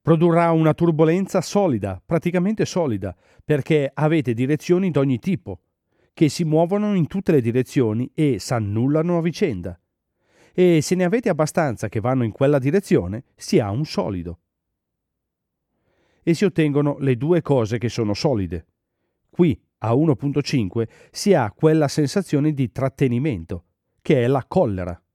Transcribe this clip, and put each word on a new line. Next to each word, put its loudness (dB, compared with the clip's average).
Produrrà 2
una 4
turbolenza 2
solida, -2
praticamente -2
solida, -4
perché 0
avete 0
direzioni 0
d'ogni 0
tipo, -6
che 2
si -4
muovono 0
in 2
tutte -2
le 4
direzioni -2
e 0
s'annullano -2
a 0
vicenda. -4
E 4
se -2
ne 0
avete 0
abbastanza -2
che -4
vanno 0
in -2
quella 2
direzione, 0
si 0
ha -2
un -2
solido. -6
E 4
si 0
ottengono 0
le 0
due 2
cose 0
che -2
sono -2
solide. -2
Qui, 0
a -2
uno 2
punto -4
cinque, -4
si 0
ha 0
quella 2
sensazione 0
di -2
trattenimento, -4
che 2
è 2
la 0
collera. -2